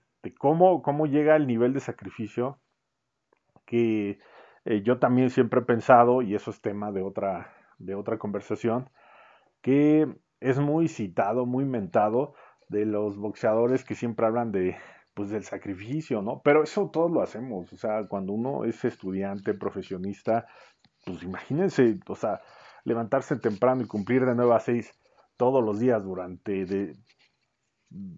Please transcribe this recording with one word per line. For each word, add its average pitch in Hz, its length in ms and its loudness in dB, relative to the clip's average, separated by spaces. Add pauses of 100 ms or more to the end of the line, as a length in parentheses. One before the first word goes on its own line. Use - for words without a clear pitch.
(220)
de - 120 -12
cómo, 165 480 4
cómo 147 240 0
llega 151 300 4
el 151 100 2
nivel 123 280 2
de 135 60 -4
sacrificio 120 800 -8 (1080)
que, 110 520 0 (460)
eh, 107 180 0
yo 123 160 2
también 127 320 4
siempre 123 300 2
he 120 40 0
pensado, 123 580 6
y 101 120 -2
eso 104 160 -6
es - 120 -14
tema 104 280 -6
de 95 120 -4
otra, 95 500 -4 (260)
de 95 160 -10
otra 104 240 -4
conversación, 113 720 -4 (720)
que 147 480 4 (320)
es 127 180 0
muy 151 300 2
citado, 107 580 -2
muy 131 200 -2
mentado 113 680 0 (340)
de 104 180 -2
los 104 320 -4
boxeadores 113 680 0
que 165 120 -8
siempre 117 300 -2
hablan 113 240 -2
de, 92 260 -2 (360)
pues, 101 160 -8
del 104 160 -6
sacrificio, 104 800 -6
¿no? 117 200 -6
Pero 151 200 6
eso 160 280 -2
todos 170 200 0
lo 151 100 0
hacemos, 104 500 -6
o 92 60 -18
sea, 107 320 -4
cuando 98 240 -6
uno 117 320 -4
es 113 220 -4
estudiante, 98 640 -4
profesionista, 98 920 -4 (580)
pues, 90 180 -10
imagínense, 120 840 0
o - 80 -10
sea, 104 260 -6 (440)
levantarse 120 520 -2
temprano 123 460 0
y 110 40 -4
cumplir 110 380 0
de 127 100 2
nueve 120 200 4
a 110 60 4
seis 120 320 -4 (440)
todos 127 260 2
los 107 160 -2
días 117 240 2
durante 92 640 -6
de, 92 320 -4 (1200)